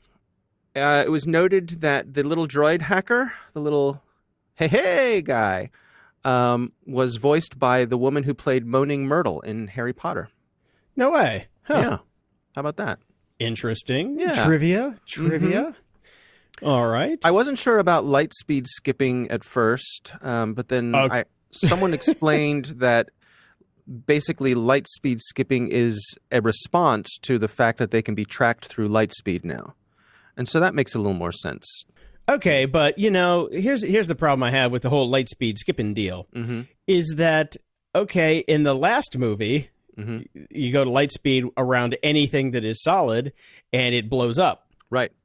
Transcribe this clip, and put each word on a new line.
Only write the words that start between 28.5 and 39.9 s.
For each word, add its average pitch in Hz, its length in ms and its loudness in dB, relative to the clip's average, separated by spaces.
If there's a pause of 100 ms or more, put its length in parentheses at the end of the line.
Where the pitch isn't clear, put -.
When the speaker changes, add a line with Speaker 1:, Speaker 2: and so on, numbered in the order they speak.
Speaker 1:
through 107 200 -4
light 110 260 2
speed 90 300 -4
now. 62 320 -10 (640)
And 123 100 -4
so 165 140 2
that 180 120 2
makes 135 220 -2
a - 20 0
little 101 160 0
more 87 200 -4
sense. - 500 -10 (460)
Speaker 2:
Okay, 156 360 2
but, 147 320 2
you 208 140 2
know, 175 400 2
here's, 214 320 0
here's 196 240 0
the 165 80 -2
problem 139 280 2
I 123 80 0
have 127 200 2
with 123 120 -2
the 127 60 -2
whole 135 200 2
light 131 180 2
speed 110 320 -4
skipping 107 340 -2
deal, 92 400 -6
Speaker 1:
Mm-hmm. 117 280 -8 (260)
Speaker 2:
is 170 300 2
that, 156 400 2 (360)
okay, 165 440 2
in 151 260 2
the 139 120 2
last 196 420 0
movie, 113 540 -2 (260)